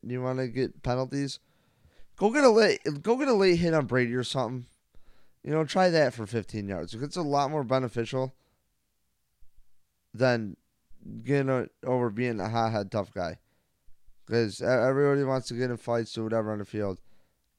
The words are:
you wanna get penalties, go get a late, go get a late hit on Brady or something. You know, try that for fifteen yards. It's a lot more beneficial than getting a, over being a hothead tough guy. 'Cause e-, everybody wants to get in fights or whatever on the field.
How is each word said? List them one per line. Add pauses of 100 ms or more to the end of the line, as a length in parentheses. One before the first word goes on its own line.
you
wanna
get
penalties, (800)
go
get
a
late, (220)
go
get
a
late
hit
on
Brady
or
something. (800)
You
know,
try
that
for
fifteen
yards.
It's
a
lot
more
beneficial (1800)
than (640)
getting
a, (160)
over
being
a
hothead
tough
guy. (880)
'Cause
e-,
everybody
wants
to
get
in
fights
or
whatever
on
the
field. (600)